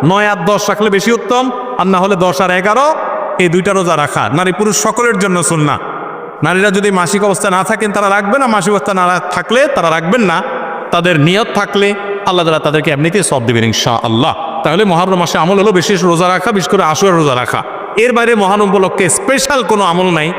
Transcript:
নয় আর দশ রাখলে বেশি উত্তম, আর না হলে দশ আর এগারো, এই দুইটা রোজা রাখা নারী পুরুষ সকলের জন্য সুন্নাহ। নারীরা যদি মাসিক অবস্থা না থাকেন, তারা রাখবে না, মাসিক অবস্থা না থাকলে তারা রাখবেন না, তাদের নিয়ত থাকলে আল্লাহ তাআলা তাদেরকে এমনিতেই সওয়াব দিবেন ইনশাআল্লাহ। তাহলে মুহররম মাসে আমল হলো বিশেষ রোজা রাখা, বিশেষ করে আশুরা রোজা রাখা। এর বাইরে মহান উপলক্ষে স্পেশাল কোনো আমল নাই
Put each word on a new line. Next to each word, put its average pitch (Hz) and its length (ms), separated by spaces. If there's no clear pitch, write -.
নয় 196 220
আর 208 100
দশ 190 320
রাখলে 208 220
বেশি 196 220
উত্তম, 247 380
আর - 80
না 190 120
হলে 196 180
দশ 180 240
আর 185 100
এগারো, 214 440
এই 180 100
দুইটা 180 240
রোজা 175 240
রাখা 143 380
নারী 180 180
পুরুষ 208 300
সকলের 226 360
জন্য 180 240
সুন্নাহ। 151 360
নারীরা 185 280
যদি 202 200
মাসিক 190 340
অবস্থা 202 260
না 185 140
থাকেন, 208 280
তারা 202 180
রাখবে 202 280
না, 269 80
মাসিক 208 260
অবস্থা 196 220
না 180 260
থাকলে 226 360
তারা 175 240
রাখবেন 165 300
না, 175 220
তাদের 175 300
নিয়ত 185 340
থাকলে 202 400
আল্লাহ 180 180
তাআলা 160 140
তাদেরকে 151 320
এমনিতেই 165 320
সওয়াব 131 240
দিবেন 117 180
ইনশাআল্লাহ। 117 1000
তাহলে 170 200
মুহররম 185 340
মাসে 175 200
আমল 175 220
হলো 214 120
বিশেষ 180 320
রোজা 175 240
রাখা, 180 240
বিশেষ 190 160
করে 190 140
আশুরা 160 280
রোজা 156 240
রাখা। 123 280
এর 233 160
বাইরে 233 220
মহান 202 260
উপলক্ষে 190 480
স্পেশাল 269 540
কোনো 202 220
আমল 180 220
নাই 165 320